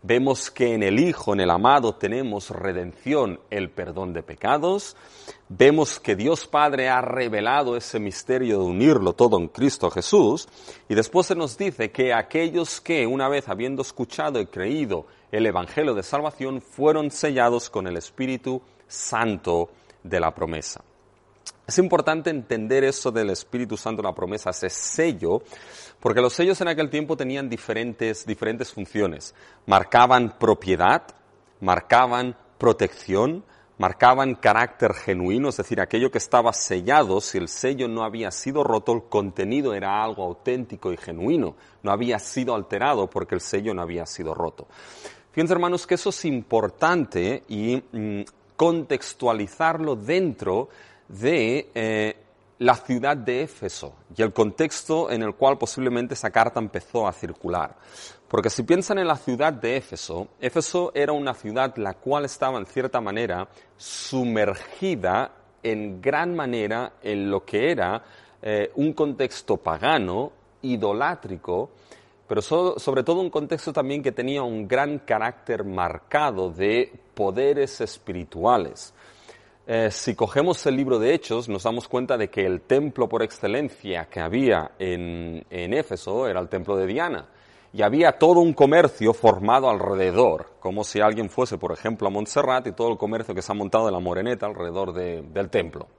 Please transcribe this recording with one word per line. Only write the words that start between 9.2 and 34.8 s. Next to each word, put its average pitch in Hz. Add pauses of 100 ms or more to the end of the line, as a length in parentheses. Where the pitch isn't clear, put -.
en 85
Cristo 123
Jesús. 139 (440)
Y -
después 180
se 190
nos 160
dice 139
que 127
aquellos 160
que, 151
una 131
vez 143
habiendo 123
escuchado 135
y 95
creído 101 (260)
el 110
Evangelio 107
de 101
salvación, 135
fueron 151
sellados 120
con 92
el 87
Espíritu 131 (260)
Santo 95 (320)
de 90
la 82
promesa. 80 (840)
Es -
importante 160
entender 127
eso 135
del 110
Espíritu 107
Santo 110
de 98
la 87
promesa, 92
ese 92
sello, 104 (560)
porque 117
los 123
sellos 180
en 175
aquel 151
tiempo 151
tenían 135
diferentes, 113
diferentes 110
funciones. 92 (300)
Marcaban 120
propiedad, 101 (580)
marcaban 120 (220)
protección, 113 (360)
marcaban 127
carácter 110